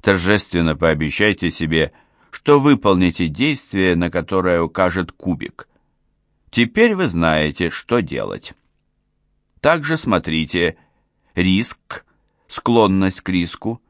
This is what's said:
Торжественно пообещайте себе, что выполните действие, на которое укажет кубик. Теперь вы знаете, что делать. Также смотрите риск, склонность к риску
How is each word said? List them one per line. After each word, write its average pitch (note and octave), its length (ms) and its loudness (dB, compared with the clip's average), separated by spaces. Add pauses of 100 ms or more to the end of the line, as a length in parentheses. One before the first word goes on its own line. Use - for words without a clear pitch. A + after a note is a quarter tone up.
Торжественно F2+ 720 0
пообещайте E2 760 0
себе, D#2+ 400 -2 (400)
что D3 280 2
выполните F#2 680 2
действие, F#2+ 680 -2
на E2+ 140 -2
которое F2 520 -2
укажет F2 500 -2
кубик. - 560 -8 (840)
Теперь G#3 460 2
вы F#3 120 0
знаете, D#2+ 640 0
что - 280 -2
делать. G#1+ 540 -8 (1040)
Также D#3 380 0
смотрите D#2+ 800 -2 (580)
риск, F#2 680 -2 (420)
склонность F#2+ 760 0
к - 80 -10
риску F#2 600 -6